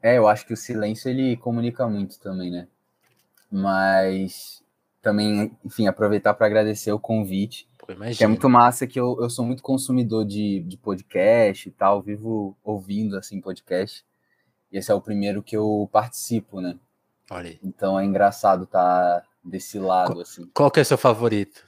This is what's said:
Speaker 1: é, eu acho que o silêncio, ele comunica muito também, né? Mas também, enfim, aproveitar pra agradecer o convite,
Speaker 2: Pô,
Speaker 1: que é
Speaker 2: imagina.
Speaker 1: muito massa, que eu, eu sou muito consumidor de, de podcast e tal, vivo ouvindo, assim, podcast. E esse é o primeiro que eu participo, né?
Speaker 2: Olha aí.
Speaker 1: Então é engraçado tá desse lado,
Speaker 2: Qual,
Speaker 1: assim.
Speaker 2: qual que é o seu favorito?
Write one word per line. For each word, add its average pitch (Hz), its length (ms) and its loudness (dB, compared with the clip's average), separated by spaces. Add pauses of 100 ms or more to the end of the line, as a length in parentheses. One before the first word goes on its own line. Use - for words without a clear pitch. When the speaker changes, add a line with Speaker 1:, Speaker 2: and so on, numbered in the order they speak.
Speaker 1:
é, 120 160 6
eu 110 80 6
acho 107 200 2
que - 60 -8
o 110 40 -8
silêncio, 110 520 -6
ele 127 280 -2
comunica 120 500 -4
muito 101 320 -6
também, 92 320 -8
né? 87 160 -10 (840)
Mas 95 1120 0 (380)
também, 107 640 0
enfim, - 220 -2
aproveitar 104 480 2
pra 110 120 2
agradecer 107 460 0
o 104 60 -2
convite, 104 720 -4 (100)
Speaker 2:
Pô, - 80 -20
Speaker 1:
que - 60 -16
é 92 40 -14
Speaker 2:
imagina. 110 320 0
Speaker 1:
muito 113 200 2
massa, 123 380 6
que 123 120 -8
eu, 123 220 -2
eu 120 80 -2
sou 120 160 -6
muito 127 180 -6
consumidor 127 600 -2
de, 101 360 -2
de 90 160 -12
podcast 101 920 0
e - 40 -20
tal, 101 300 0
vivo 104 640 -6
ouvindo, 101 520 -6
assim, 95 240 -10
podcast. 92 640 -8 (680)
E 98 80 -8
esse 92 120 -6
é - 40 4
o 101 60 -2
primeiro 101 420 -4
que - 140 -8
eu 107 360 0
participo, 107 680 -4
né? 90 160 -8 (540)
Speaker 2:
Olha 90 200 -12
aí. 82 120 -20
Speaker 1:
Então 95 360 -4
é 98 60 -2
engraçado 98 640 2
tá 90 560 2 (220)
desse 92 340 -12
lado, 92 340 0
Speaker 2:
Qual, 90 100 -8
Speaker 1:
assim. - 320 -18
Speaker 2:
qual 143 160 6
que - 100 4
é - 20 6
o 131 40 4
seu 135 120 2
favorito? 110 680 0